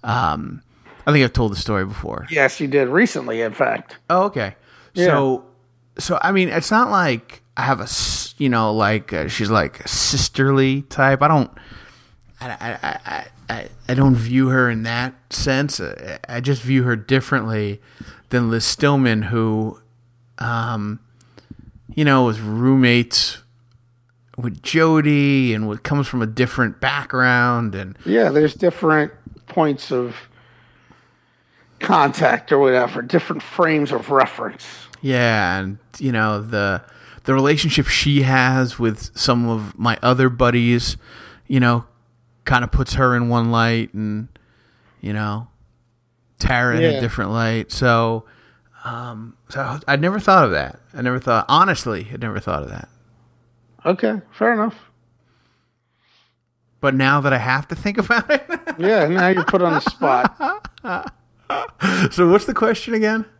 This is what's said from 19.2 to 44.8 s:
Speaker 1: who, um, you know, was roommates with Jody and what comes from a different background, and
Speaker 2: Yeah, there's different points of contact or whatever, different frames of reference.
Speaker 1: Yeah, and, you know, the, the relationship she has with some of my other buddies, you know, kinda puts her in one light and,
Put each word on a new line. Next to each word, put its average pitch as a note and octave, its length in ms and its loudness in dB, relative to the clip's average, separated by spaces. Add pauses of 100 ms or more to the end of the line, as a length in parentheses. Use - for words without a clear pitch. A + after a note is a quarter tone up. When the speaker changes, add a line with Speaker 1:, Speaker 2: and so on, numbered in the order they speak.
Speaker 1:
who, A2 560 -2 (600)
um, A#2 600 -4 (960)
you D3+ 120 0
know, C3+ 180 6
was A2 160 0
roommates A#2+ 1000 2 (1000)
with A#2 260 -8
Jody D3 880 4
and G#2+ 140 -2
what G#2+ 160 -8
comes C#3+ 240 0
from B2 160 -4
a - 20 0
different A#2+ 540 -2
background, B2 960 0
and F#2+ 200 -10 (100)
Speaker 2:
Yeah, G3+ 240 2
there's D3+ 260 2
different D#3 560 0 (340)
points D3+ 460 -2
of B2 240 -4 (1600)
contact C#3 720 2
or C#3+ 80 4
whatever, B2+ 440 2
different D#3+ 400 -2
frames D#3 480 0
of A#2 180 -6
reference. B2+ 560 0 (360)
Speaker 1:
Yeah, A2+ 580 0
and, F#2+ 180 -6 (220)
you C3 120 -2
know, A2 300 0
the, G2+ 400 -2 (440)
the C3+ 80 2
relationship C#3+ 540 2
she C#3+ 360 2
has C3 560 2
with A2+ 380 -4
some A#2+ 320 0
of A2 280 -6
my A2+ 240 -2
other B2+ 280 4
buddies, A#2+ 680 2 (500)
you C3+ 120 2
know, A#2+ 260 2 (600)
kinda B2 220 0
puts - 260 -2
her B2+ 220 2
in A#2+ 140 0
one A#2 220 2
light A2+ 420 0
and, G#2+ 360 -6 (720)